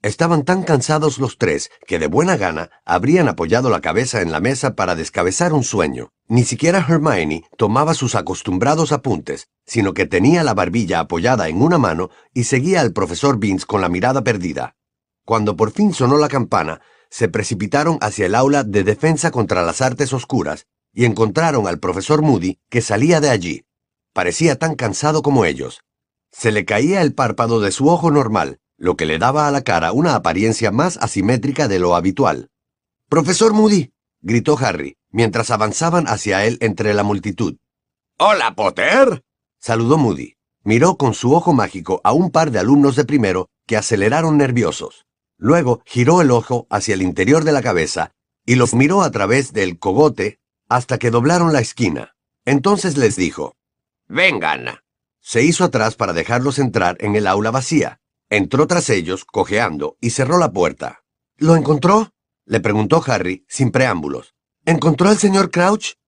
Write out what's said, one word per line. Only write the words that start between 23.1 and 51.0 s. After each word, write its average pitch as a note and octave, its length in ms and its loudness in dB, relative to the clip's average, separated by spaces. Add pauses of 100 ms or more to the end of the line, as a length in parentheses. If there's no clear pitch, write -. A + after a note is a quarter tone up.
de C#3+ 100 2
allí. F2 340 -4 (480)
Parecía C3 460 0
tan D#3+ 180 -4
cansado C#3+ 460 -2
como C#3 220 2
ellos. C2 380 -6 (500)
Se A2 200 -2
le G#2 120 -2
caía D3 380 0
el D3 120 0
párpado A2+ 460 0
de G2+ 100 0
su C3+ 180 0
ojo E3 220 2
normal, G#2+ 500 0 (160)
lo E2+ 200 -2
que D#2+ 100 -2
le D#2 120 -2
daba C#3 280 2
a C#3+ 40 0
la C#3 120 -2
cara E2+ 300 0
una D3 220 0
apariencia G2+ 560 0
más D#3 260 -2
asimétrica B2 720 -2
de F#2+ 100 0
lo F2 160 2
habitual. F2 560 -2 (580)
"¡Profesor E3+ 440 2
Moody!", G#3 400 2 (300)
gritó A#2+ 360 0
Harry, E2 380 -4 (140)
mientras A2+ 400 0
avanzaban D#3 580 0
hacia G2+ 380 0
él A#2+ 140 -2
entre G#2+ 340 -2
la G#2 80 0
multitud. G2+ 540 -4 (640)
"Hola, D#3+ 360 2
Potter", B2+ 680 2 (360)
saludó A#2 400 0
Moody. F2+ 380 -2 (260)
Miró B2 340 2
con B2 180 0
su B2+ 200 2
ojo E3+ 180 2
mágico F#2 520 -2
a G#2 80 4
un E3+ 180 2
par D#3+ 200 2
de A2 80 -2
alumnos C3+ 380 4
de C#3+ 80 2
primero G#2 440 0 (180)
que A2 100 0
aceleraron C3 600 0
nerviosos. A#2+ 680 -2 (300)
Luego B2+ 500 2
giró C#3 340 4
el D3 100 4
ojo A#2+ 380 0
hacia G2+ 260 -2
el F#2+ 80 -2
interior G2 420 2
de D#3 80 2
la C3+ 100 0
cabeza F2 500 -2 (320)
y A#2 120 2
los A#2+ 180 2
miró D#3 280 4
a D3 80 0
través A2 420 -2
del F#2 260 -4
cogote G#2+ 600 0 (300)
hasta B2 300 -2
que A#2+ 120 -2